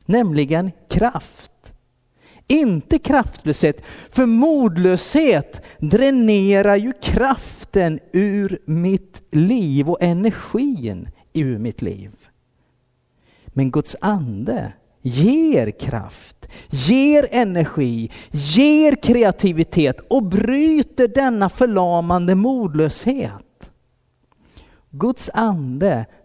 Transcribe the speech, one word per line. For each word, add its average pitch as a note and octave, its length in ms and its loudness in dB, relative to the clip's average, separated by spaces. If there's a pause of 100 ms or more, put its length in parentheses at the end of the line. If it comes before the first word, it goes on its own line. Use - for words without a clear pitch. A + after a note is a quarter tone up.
Nämligen E3+ 640 0 (200)
kraft. - 840 -4 (720)
Inte C4 520 0
kraftlöshet. D#3 840 -2 (280)
För B3+ 160 2
modlöshet A3+ 1400 0 (160)
dränerar G3+ 1000 2
ju A3+ 160 -2 (100)
kraften - 960 -2 (140)
ur G3 520 0
mitt F3 680 -4
liv D#3 600 0
och F3 120 -2
energin F3+ 1040 -4 (260)
ur C3 240 -2
mitt A2+ 240 -8
liv. G2 280 -10 (1400)
Men C3+ 240 -4
Guds D3+ 300 -4
ande E3+ 720 -4 (300)
ger E3+ 680 0
kraft, - 800 -12 (220)
ger C4+ 600 2
energi, D#3 800 -2 (200)
ger C#4+ 720 2
kreativitet F3+ 960 2 (100)
och C4+ 120 2
bryter C4 840 0
denna A#3 400 0
förlamande F3+ 840 0
modlöshet. F#3+ 1400 -2 (1200)
Guds G#3+ 440 -4
ande D3+ 720 -2 (180)